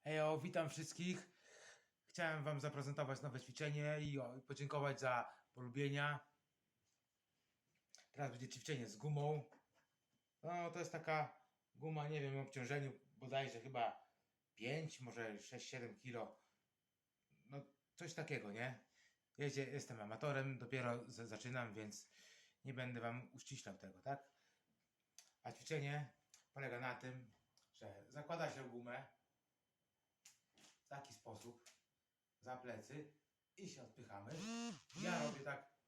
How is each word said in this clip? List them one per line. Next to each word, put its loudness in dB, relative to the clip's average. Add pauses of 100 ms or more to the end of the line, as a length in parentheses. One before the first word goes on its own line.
Hejo, 6
witam 4
wszystkich. 0 (800)
Chciałem 4
wam 4
zaprezentować 2
nowe -2
ćwiczenie 2
i, 2
o, -2
i -8
podziękować 2
za 4 (220)
polubienia. 2 (1900)
Teraz -2
będzie -6
ćwiczenie -2
z -10
gumą. 4 (960)
No, 0
to -4
jest 0
taka 4 (400)
guma, 0
nie 0
wiem, 2
o 0
obciążeniu 0 (200)
bodajże 0
chyba 2 (480)
pięć, 0
może -2
sześć, -8
siedem -4
kilo. -4 (1120)
No, -6 (340)
coś -6
takiego, 0
nie? -2 (580)
Wiecie, 2
jestem -4
amatorem, 2
dopiero 2
z-, -6
zaczynam, -2
więc -6 (560)
nie -4
będę -2
wam -2
uściślał -8
tego, -14
tak? -2 (1200)
A -8
ćwiczenie 0 (400)
polega -4
na 0
tym, -8 (420)
że -14
zakłada -2
się -6
gumę -6 (1800)
w -20
taki -10
sposób -12 (760)
za -4
plecy -6 (440)
i -6
się -8
odpychamy. -8 (720)
Ja 4
robię 0
tak -4 (180)